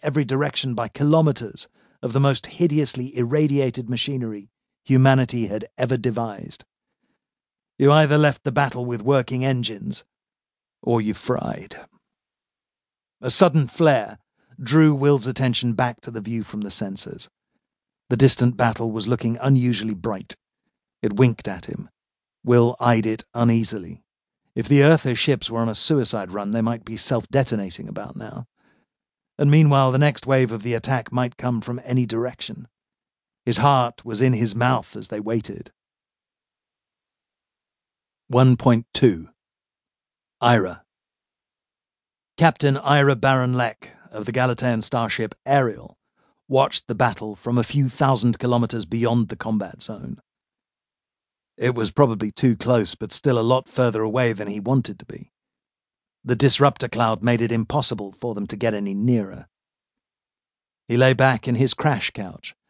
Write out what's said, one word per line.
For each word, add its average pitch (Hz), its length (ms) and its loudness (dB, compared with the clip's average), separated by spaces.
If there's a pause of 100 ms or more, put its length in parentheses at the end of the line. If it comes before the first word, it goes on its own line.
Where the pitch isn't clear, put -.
every 151 220 0
direction 135 500 -4
by 113 140 -6
kilometers 147 800 0 (360)
of 120 100 -4
the 139 60 2
most 139 280 0
hideously 139 720 -2
irradiated 131 720 0
machinery 113 640 -6 (320)
humanity 131 640 2
had 104 300 -6
ever 127 200 -2
devised. 113 680 -6 (1120)
You 139 140 6
either 151 260 6
left 147 260 2
the 139 80 -4
battle 123 340 -2
with 120 160 -6
working 131 420 0
engines, 120 600 -4 (800)
or 117 200 0
you 107 120 -2
fried. - 760 -8 (1300)
A 123 100 -4
sudden 151 360 4
flare 117 520 0 (420)
drew 151 320 4
Will's 139 340 2
attention 120 460 -2
back 120 280 -2
to 120 100 -14
the 117 80 -8
view 113 240 -6
from 107 180 -10
the 101 80 -8
sensors. - 600 -10 (800)
The 123 80 0
distant 123 400 4
battle 117 340 -2
was 107 160 -6
looking 120 300 -2
unusually 123 560 0
bright. 95 420 -8 (640)
It 110 120 -2
winked 120 340 2
at 92 200 -10
him. - 220 -12 (540)
Will 120 360 4
eyed 117 260 2
it 110 180 -4 (100)
uneasily. 113 680 -2 (520)
If 110 120 -4
the 139 160 6
Earther 143 320 4
ships 127 340 -2
were 117 120 -4
on 117 80 0
a 107 60 -4
suicide 110 560 -2
run, 101 200 -6
they 113 100 -2
might 117 220 -2
be 113 140 -12
self-detonating 113 920 -4
about - 300 -12
now. 110 300 -12 (920)
And 143 120 2
meanwhile, 143 440 6
the 131 40 2
next 143 300 0
wave 127 240 2
of 107 120 -8
the 120 100 -4
attack 120 400 -4
might 123 240 -4
come 123 240 -2
from 120 240 -8
any 127 200 0
direction. 113 600 -8 (800)
His 120 120 0
heart 123 460 2
was 110 160 -8
in 127 140 2
his 110 200 -2
mouth 117 440 -2
as 107 100 -12
they 107 140 -8
waited. 104 500 -6 (2500)
One 127 300 6
point 117 360 2
two. 87 360 2 (1120)
Ira. 104 420 2 (1500)
Captain 147 380 4
Ira 139 400 2
Baron 127 380 0
Leck 120 380 -4 (200)
of 107 140 -10
the 117 60 -6
Galatean 123 500 0
starship 113 540 -4 (100)
Ariel 131 520 -2 (500)
watched 131 400 0
the 113 80 -4
battle 107 400 -2
from 120 220 -4
a 117 60 2
few 139 260 0
thousand 120 500 0
kilometers 120 460 -2
beyond 117 440 0
the 113 60 -10
combat 104 460 -6
zone. - 380 -12 (1400)
It 123 180 0
was 110 160 -2
probably 110 400 2
too 123 240 2
close, 117 400 0
but 107 160 -10
still 127 260 0
a 113 40 0
lot 127 260 0
further 113 340 0
away 113 320 0
than 101 140 -8
he 104 120 -8
wanted 113 400 -2
to - 60 -20
be. - 260 -16 (920)
The 120 120 0
disruptor 135 520 2
cloud 110 360 -2
made 117 180 2
it 117 100 -2
impossible 110 600 -4
for 120 220 -8
them 101 140 -6
to 107 80 -8
get 113 180 -2
any 101 200 -4
nearer. 104 540 -2 (1400)
He 120 100 0
lay 131 160 6
back 131 340 2
in 123 80 0
his 123 180 2
crash 139 380 -2
couch, 95 440 -14 (140)